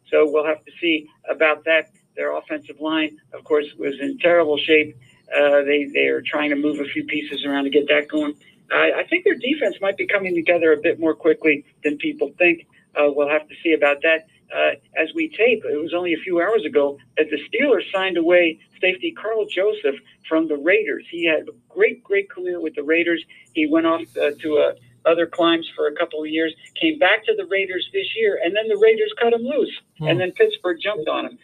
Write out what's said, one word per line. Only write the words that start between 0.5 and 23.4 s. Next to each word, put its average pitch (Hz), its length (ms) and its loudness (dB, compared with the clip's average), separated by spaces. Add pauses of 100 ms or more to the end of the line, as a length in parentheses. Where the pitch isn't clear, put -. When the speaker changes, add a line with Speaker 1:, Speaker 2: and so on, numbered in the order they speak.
Speaker 1:
to - 60 -20 (100)
see 160 260 0 (220)
about 151 360 0
that. 160 260 0 (240)
Their 147 220 -4
offensive 147 420 -12
line, 156 380 -4 (160)
of 131 100 -18
course, 151 220 0 (120)
was 139 220 -6
in 139 200 -6
terrible 170 380 4
shape. 156 380 2 (400)
Uh, 143 280 4
they, 143 220 0
they 139 220 0
are 135 140 0
trying 147 300 -2
to 143 40 0
move 143 240 -2
a 143 60 -4
few 147 200 -6
pieces 147 380 -8
around 139 200 -2
to 139 80 -2
get 147 160 4
that 147 200 2
going. 151 280 -4 (360)
I, 311 260 2
I 349 100 -2
think 359 160 -2
their 381 100 4
defense 254 480 -2
might 196 160 -2
be 185 80 -4
coming 185 300 -2
together 165 380 4
a 147 40 2
bit 151 220 -2
more 160 160 0
quickly 156 500 0 (180)
than 147 140 -2
people 147 400 -4
think. 170 300 0 (280)
Uh, 147 120 2
we'll 143 220 0
have 151 180 -2
to - 160 -20
see 165 100 2
about 143 300 0
that. 160 240 0 (280)
Uh, 151 180 0 (220)
as 160 200 -2
we 160 140 -4
tape, 220 360 0
it 143 160 -4
was 165 140 -6
only 175 180 -2
a 151 40 -4
few 175 220 -2
hours 208 240 0
ago 143 360 0 (180)
that 156 140 0
the 147 80 -4 (100)
Steelers 240 420 0
signed 190 260 -2
away 170 420 4 (200)
safety 185 320 -2
Carl 214 360 -4
Joseph 190 480 -2 (340)
from 160 180 0
the 151 100 -2
Raiders. 165 520 0
He 170 160 -6
had 156 240 0
a - 20 -18 (160)
great, 220 360 0
great 196 260 -2
career 180 320 -6
with 160 140 -6
the 147 80 -8
Raiders. 165 400 0 (300)